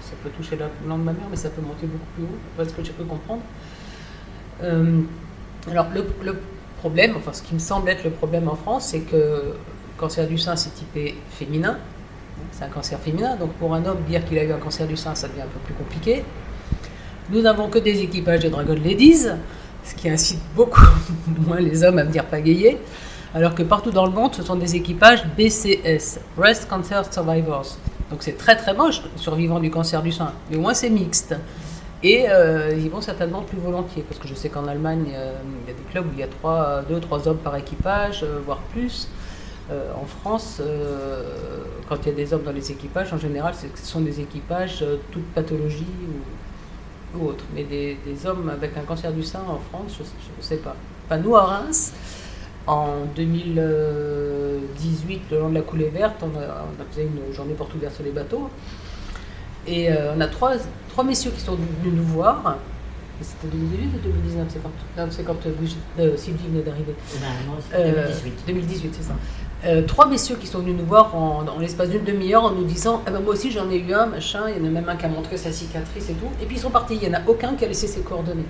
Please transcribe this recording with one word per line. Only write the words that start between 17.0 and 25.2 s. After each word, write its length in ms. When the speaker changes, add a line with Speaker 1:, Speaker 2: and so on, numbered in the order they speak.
Speaker 1:
Nous 100
n'avons 280
que 100
des 220
équipages 400
de 80
Dragon 260
Ladies, 500
ce 120
qui 120
incite 340
beaucoup 300
<laughs> 340
moins 120
les 240
hommes 140
à 60
venir 220
pagayer. 520
Alors 180
que 100
partout 280
dans 140
le 80
monde, 200
ce 80
sont 140
des 220
équipages 480